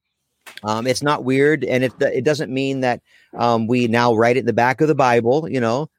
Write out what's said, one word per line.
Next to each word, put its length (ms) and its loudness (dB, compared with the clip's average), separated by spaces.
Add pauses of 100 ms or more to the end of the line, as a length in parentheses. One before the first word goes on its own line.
(640)
Um, 240 -4
it's 160 -2
not 220 0
weird, 400 2
and 200 0
it, 160 -2
it 240 -2
doesn't 280 -2
mean 280 -4
that, 200 -2 (340)
um, 320 0
we 220 0
now 260 2
write 220 2
it 40 0
in 60 -6
the 60 -2
back 280 2
of 80 2
the 60 2
Bible. 540 2
You 120 -4
know, 380 -2